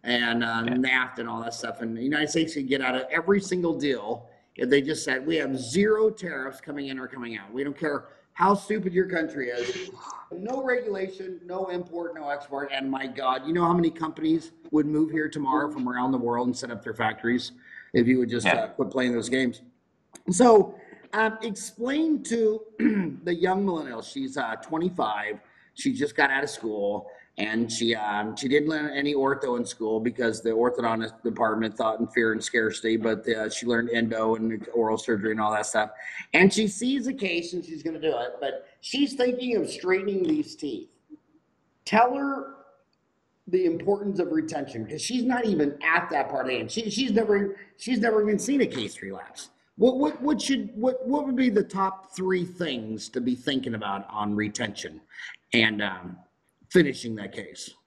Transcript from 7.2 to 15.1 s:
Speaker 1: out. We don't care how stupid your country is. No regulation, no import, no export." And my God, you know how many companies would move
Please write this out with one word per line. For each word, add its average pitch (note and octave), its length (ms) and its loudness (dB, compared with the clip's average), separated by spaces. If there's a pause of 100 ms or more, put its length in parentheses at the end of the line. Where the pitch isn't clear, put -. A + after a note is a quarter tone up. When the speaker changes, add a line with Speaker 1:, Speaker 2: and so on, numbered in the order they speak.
Speaker 1:
out. G2 160 -14
We C3 100 -4
don't C#3+ 140 -6
care D3 280 -4 (280)
how G3 200 6
stupid G3 400 -2
your F#3 140 2
country D#3 420 -2
is. - 420 -4 (400)
No A3+ 320 -6
regulation, G3 840 -4
no F#3 220 -4
import, E3+ 480 -6
no D3 140 -8
export." C#3+ 420 -6
And C3+ 180 -4
my C3+ 160 -4
God, C3 400 -2
you D#3+ 80 -2
know F3 120 4
how E3+ 80 4
many E3+ 180 4
companies D#3+ 600 -2 (200)
would D3+ 160 4
move D3+ 240 2